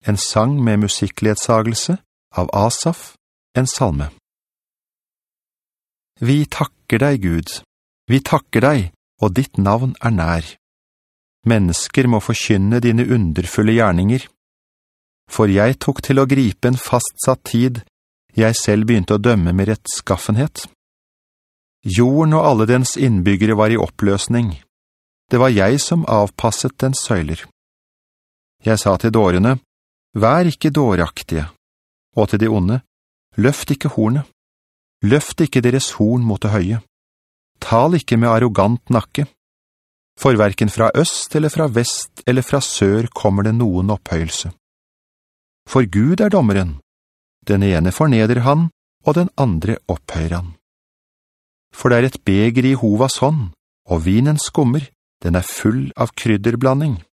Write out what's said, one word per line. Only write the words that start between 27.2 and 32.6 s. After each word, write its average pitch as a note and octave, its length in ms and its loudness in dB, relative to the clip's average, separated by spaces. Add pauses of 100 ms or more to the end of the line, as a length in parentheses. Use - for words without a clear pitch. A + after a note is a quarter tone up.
Jeg A2 160 2
sa G2 160 2
til A2 160 0
dårene, G#2+ 460 2 (580)
«Vær D3+ 320 2
ikke D3 240 -2
dåraktige», F2 720 -2 (720)
og G#2 140 2
til G#2 100 0
de A2 80 2
onde, G#2+ 320 0 (540)